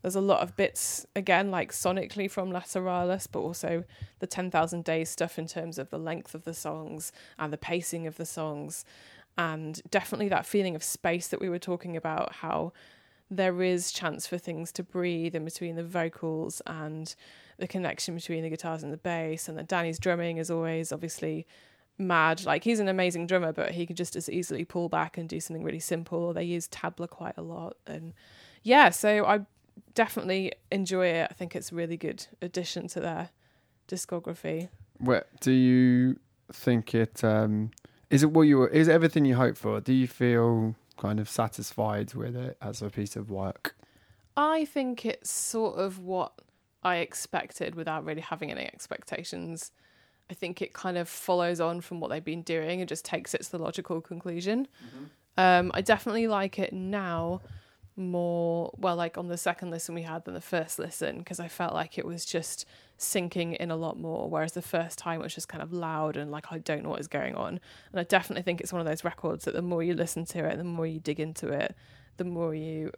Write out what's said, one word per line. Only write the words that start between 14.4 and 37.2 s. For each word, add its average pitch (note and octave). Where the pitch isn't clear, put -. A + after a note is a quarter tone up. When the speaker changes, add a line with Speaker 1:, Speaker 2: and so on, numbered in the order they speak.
Speaker 1:
to F3+
breathe E3+
in D#3
between E3
the E3+
vocals E3
and D#3
the F#3
connection F3+
between E3
the D#3+
guitars D#3+
and C#3+
the D#3
bass, E3
and D#3+
then D#3+
Danny's E3+
drumming E3+
is E3
always E3
obviously E3
mad. E3+
Like, D3
he's A3+
an G3+
amazing F3+
drummer, F3
but -
he E3+
can E3+
just F3
as E3+
easily F3
pull F3
back D#3+
and E3
do D#3+
something D#3+
really D#3+
simple. E3+
They E3+
use F3
tabla E3+
quite -
a E3
lot, E3
and D#3+
yeah, B3
so G#3
I G#3
definitely F#3+
enjoy F#3
it. E3
I -
think F3
it's -
a E3+
really E3+
good -
addition F3
to F3+
their E3+
discography. E3+
Speaker 2:
Where, B2
do C3
you B2+
think -
it, A2+